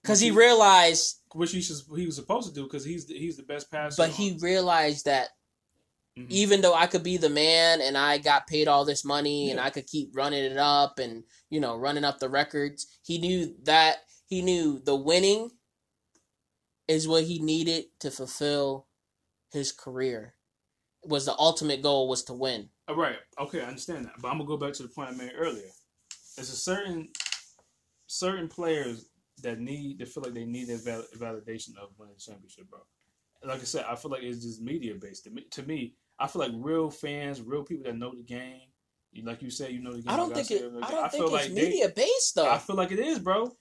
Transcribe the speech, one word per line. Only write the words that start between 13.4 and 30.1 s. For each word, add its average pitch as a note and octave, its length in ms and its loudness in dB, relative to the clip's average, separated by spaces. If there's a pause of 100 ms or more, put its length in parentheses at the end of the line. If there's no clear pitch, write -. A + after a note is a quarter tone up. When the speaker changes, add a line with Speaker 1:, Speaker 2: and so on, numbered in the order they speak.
Speaker 1:
that, D#3 340 6 (280)
he F#3 160 -4
knew E3+ 380 2
the C#3 160 2
winning F#3+ 560 2 (1400)
is D#3 180 2
what D#3+ 200 4
he E3+ 140 -4
needed D#3+ 480 0 (120)
to C#3+ 120 -6
fulfill C#3 760 -4 (640)
his C#3 220 -4
career. B2+ 640 -6 (680)
Was C#3+ 220 -2
the C#3+ 120 -2
ultimate D3+ 440 2
goal C#3 260 2
was B2+ 180 -2
to C3 80 -12
win. B2 360 -4 (180)
Speaker 2:
All D3+ 80 -6
right. C#3+ 240 -2 (180)
Okay, C#3+ 220 -6
I B2 60 -8
understand C3+ 400 -10
that. A2+ 160 -20
But B2 80 -8
I'm D3 80 -4
gonna C#3+ 100 -8
go D3+ 80 -4
back C#3+ 200 -6
to C3+ 80 -12
the A#2 60 -14
point C#3 200 -12
I B2+ 60 -12
made B2+ 200 -12
earlier. B2 340 -6 (680)
There's C3 120 -12
a B2+ 60 -12
certain, F3+ 540 -6 (1000)
certain F3+ 400 -4
players D3 600 -4 (360)
that A#2 140 -6
need, C#3 400 -8
that A#2+ 100 -12
feel C#3 140 -12